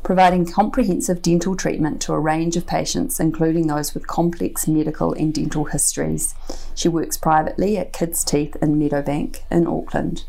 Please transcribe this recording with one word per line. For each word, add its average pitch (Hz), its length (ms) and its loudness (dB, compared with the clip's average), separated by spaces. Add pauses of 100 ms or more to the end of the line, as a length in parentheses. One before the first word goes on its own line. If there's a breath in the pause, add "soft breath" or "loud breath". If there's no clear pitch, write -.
providing 180 420 4
comprehensive 185 760 2
dental 175 340 2
treatment 156 480 -2
to 160 100 -2
a 156 60 0
range 160 360 0
of 185 120 -2
patients, - 520 -2
including 160 460 2
those 147 300 -2
with 170 100 -8
complex - 600 -2
medical 156 460 0
and 156 200 0
dental 156 320 -2
histories. 156 680 -2 (400 loud breath)
She - 120 0
works 165 300 0
privately 160 600 2
at - 140 -4
Kids - 320 -2
Teeth 147 380 0
in 151 180 4
Meadowbank 143 680 -2
in 170 160 4
Auckland. 156 640 -2